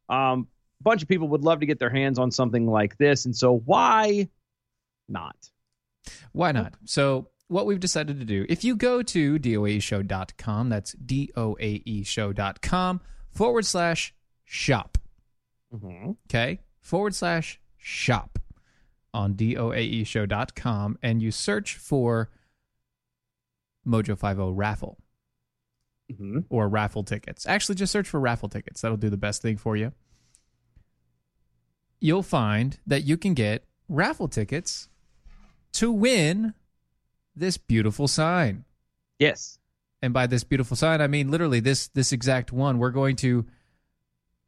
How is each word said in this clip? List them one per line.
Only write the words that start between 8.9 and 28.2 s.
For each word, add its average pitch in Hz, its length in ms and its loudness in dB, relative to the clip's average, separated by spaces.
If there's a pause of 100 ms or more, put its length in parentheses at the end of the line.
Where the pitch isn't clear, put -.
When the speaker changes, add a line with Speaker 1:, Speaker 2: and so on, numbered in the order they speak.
Speaker 2:
to 151 380 2
D 120 180 0
O 104 80 2
A 101 40 2
E 104 100 0
show 98 240 -2
dot 95 340 -6
com, 113 320 -2
that's 104 240 -4
D 135 420 -4
O 110 240 -2
A 104 260 -4
E 104 180 -4
show 101 300 -2
dot 98 280 -4
com 180 400 0 (300)
forward 226 340 2
slash 170 480 0 (300)
shop. - 560 0 (760)
Speaker 1:
Mm-hmm. 104 380 -10 (180)
Speaker 2:
Okay? 127 300 -2 (220)
Forward 196 340 -2
slash 170 440 -4 (180)
shop - 600 -2 (760)
on 101 220 0
D 110 240 0
O 117 140 -2
A 117 100 -2
E 110 220 -2
show 104 240 -2
dot 107 280 -4
com, 104 460 -2
and 113 180 2
you 113 120 0
search - 460 -4
for 120 520 0 (1600)
Mojo 107 300 0
five 98 220 -2
oh 92 120 -2
raffle. 101 460 -4 (1120)
Speaker 1:
Mm-hmm. 104 280 -8 (100)
Speaker 2:
Or 110 180 2
raffle 107 360 -2
tickets. - 420 -8
Actually, 202 300 0
just 185 180 -2
search 202 160 -2
for 156 100 -2
raffle 120 300 -2